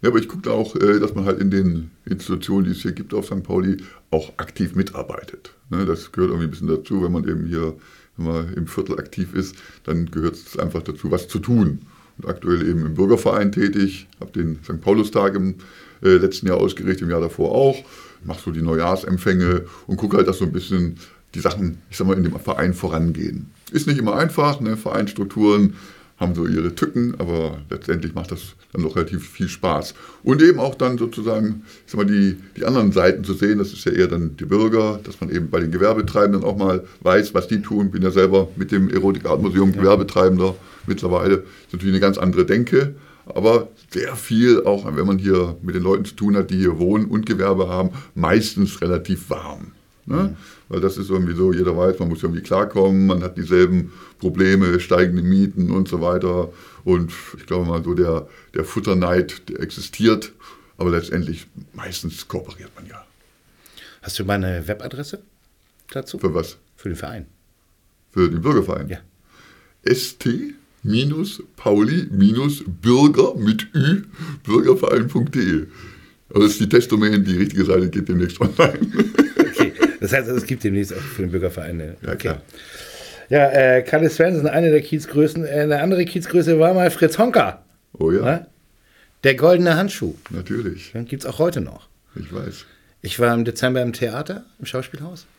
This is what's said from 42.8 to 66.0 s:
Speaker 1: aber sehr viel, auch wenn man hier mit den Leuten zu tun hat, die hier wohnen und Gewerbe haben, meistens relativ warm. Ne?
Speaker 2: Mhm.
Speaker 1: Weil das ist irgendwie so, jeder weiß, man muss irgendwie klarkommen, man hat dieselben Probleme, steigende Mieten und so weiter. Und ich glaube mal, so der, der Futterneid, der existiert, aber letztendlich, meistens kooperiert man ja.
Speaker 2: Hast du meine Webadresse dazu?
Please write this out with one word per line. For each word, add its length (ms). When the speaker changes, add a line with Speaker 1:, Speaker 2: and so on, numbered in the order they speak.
Speaker 1:
aber 440
sehr 240
viel, 500
auch 200
wenn 120
man 120
hier 440
mit 120
den 80
Leuten 220
zu 120
tun 200
hat, 140
die 80
hier 200
wohnen 280
und 180
Gewerbe 440
haben, 240
meistens 680
relativ 480
warm. 420
Ne? 100
Speaker 2:
Mhm. 200
Speaker 1:
Weil 120
das 160
ist 140
irgendwie 240
so, 180
jeder 240
weiß, 220
man 100
muss 140
irgendwie 200
klarkommen, 640
man 160
hat 140
dieselben 560
Probleme, 640
steigende 420
Mieten 480
und 180
so 120
weiter. 520
Und 280
ich 100
glaube 200
mal, 180
so 100
der, 340
der 100
Futterneid, 840
der 120
existiert, 720
aber 120
letztendlich, 560
meistens 520
kooperiert 480
man 120
ja. 180
Speaker 2:
Hast 160
du 60
meine 420
Webadresse 540
dazu? 260